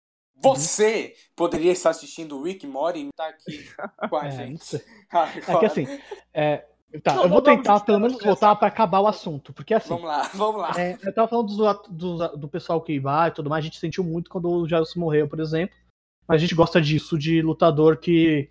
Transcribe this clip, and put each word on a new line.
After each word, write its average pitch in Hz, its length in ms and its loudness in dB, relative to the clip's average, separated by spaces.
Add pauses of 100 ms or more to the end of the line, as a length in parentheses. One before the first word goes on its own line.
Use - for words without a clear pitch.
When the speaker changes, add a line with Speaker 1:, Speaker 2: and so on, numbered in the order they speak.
(360)
Speaker 1:
Você 208 800 2 (220)
poderia 170 360 0
estar 170 180 0
assistindo 156 460 -8
o 131 60 -10
Rick 190 240 -8
Morty 147 340 -4
e 143 140 -10
tá 160 140 -10
aqui 147 400 -16 (100)
Speaker 2:
<laughs> - 320 -12
Speaker 1:
com 160 60 -4
a 147 100 -6
Speaker 2:
É, 143 60 -8
Speaker 1:
gente. 123 200 -12
Speaker 2:
não 160 60 -14
sei. - 220 -12 (300)
Speaker 1:
Agora. 160 280 0
Speaker 2:
É 180 220 -2
que 214 60 6
assim, 214 340 -4 (340)
é, 151 300 -2 (380)
tá, 151 120 0
Speaker 3:
Não, - 80 2
Speaker 2:
eu 180 60 6
vou 175 100 4
Speaker 3:
não, - 60 6
Speaker 2:
tentar 262 300 4
Speaker 3:
não, 208 60 4
Speaker 2:
pelo 208 200 2
menos 247 180 0
Speaker 3:
não, 208 80 -10
Speaker 2:
voltar 208 300 4
pra 214 100 2
acabar 190 340 0
o 202 60 4
assunto, 175 460 -4
porque - 200 -8
assim, 220 180 0
Speaker 1:
Vamos 170 140 -6
lá, 151 180 -2 (120)
vamos 214 260 -2
lá. 160 160 -4
Speaker 2:
é, 180 240 -4
eu 196 140 -8
tava 220 140 2
falando 233 180 -2
dos 202 180 -6
at-, 208 240 0
dos 170 320 -8
a-, 165 140 -2
do 147 140 -12
pessoal 165 320 -4
que 151 180 -4
vai 143 300 0
e - 40 -2
tudo 147 160 -8
mais, 156 160 -2
a - 20 -6
gente - 120 -14
sentiu 170 240 -6
muito 170 260 -6
quando 175 220 -4
o 175 180 -2
Gelson 165 300 -2
morreu, 151 300 0
por 156 100 -10
exemplo, 160 380 -4 (500)
mas 165 100 4
a - 20 2
gente 175 180 0
gosta 165 240 4
disso, 151 360 0
de 160 240 0
lutador 156 580 4
que 160 520 2